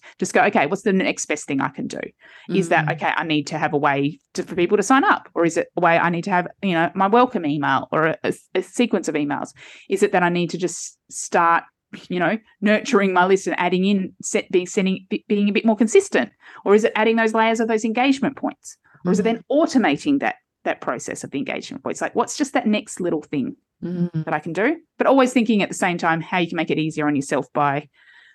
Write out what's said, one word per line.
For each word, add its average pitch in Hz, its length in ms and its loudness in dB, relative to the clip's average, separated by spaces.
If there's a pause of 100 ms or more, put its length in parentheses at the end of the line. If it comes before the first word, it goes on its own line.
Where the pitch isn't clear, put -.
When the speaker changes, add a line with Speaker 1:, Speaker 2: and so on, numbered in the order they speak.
(200)
Speaker 1:
Just 185 140 -4
go, 196 100 4
"Okay, 180 240 2
what's 185 160 -6
the 202 100 2
next 156 320 -2
best - 220 -6
thing 139 120 -4
I 143 80 -2
can - 200 -10
do? - 120 -12 (500)
Is 175 200 0
that, 165 160 2
Speaker 2:
Mm. 165 80 -2
Speaker 1:
okay, 160 200 -2
I 160 120 -2
need 151 220 -2
to 156 100 -6
have 151 160 -2
a 147 40 0
way 139 420 0 (160)
to, 180 80 -4
for - 120 -14
people 175 220 2
to 202 60 0
sign 269 200 4
up? - 300 0
Or 165 100 0
is 165 140 0
it 165 180 0
a 170 60 -4
way 170 160 4
I 170 120 2
need 170 160 -2
to 202 60 -6
have, 175 160 0 (140)
you 196 120 -2
know, 165 220 0
my 190 120 2
welcome 233 380 2
email 139 460 -2
or 160 160 2
a, 160 160 -2
a, - 100 -2 (220)
a 185 60 0
sequence 196 480 -2
of 156 60 -2
emails? 143 380 -4 (360)
Is 196 120 -2
it 202 120 2
that 180 100 4
I 175 60 4
need 175 220 0
to 175 60 -4
just 170 400 -8 (120)
start, 170 540 0 (460)
you 180 100 -4
know, 180 180 0 (220)
nurturing 202 540 2
my 180 120 4
list 190 220 2
and 175 120 -2
adding 180 260 0
in, 196 360 0
set, - 300 -4
being, 180 140 2
sending, 190 440 -2
be-, - 200 -6
being 208 180 2
a 208 60 0
bit 202 120 0
more 220 120 4
consistent? 220 540 2 (340)
Or 196 100 6
is 208 80 4
it 226 120 0
adding 226 200 2
those 226 180 2
layers 226 260 2
of 226 100 0
those 220 160 0
engagement 262 500 0
points? - 420 -12 (280)
Or 175 60 2
is 185 80 4
it 202 60 0
Speaker 2:
Mm-hmm. 226 100 0
Speaker 1:
then - 160 -10
automating 190 680 2
that, - 160 -2 (300)
that - 160 -4
process - 420 -6
of - 80 -12
the 135 60 -6
engagement - 460 -8
points?" - 180 -8
Like, - 140 -4
what's - 220 -2
just 285 160 -4
that - 140 -2
next - 320 -4
little 170 220 -2
thing - 340 -6 (280)
Speaker 2:
Mm. 175 420 -4
Speaker 1:
that 160 80 -4
I 151 60 0
can 165 140 -10
do? 233 240 0 (200)
But 262 100 0
always 262 260 4
thinking 220 280 2
at 175 80 0
the 190 60 -10
same 180 220 -2
time 165 240 0
how 185 180 -4
you 170 80 0
can - 80 -10
make 160 160 -2
it 151 80 -2
easier 156 260 -2
on 147 120 0
yourself 139 360 -2
by, 143 360 0 (460)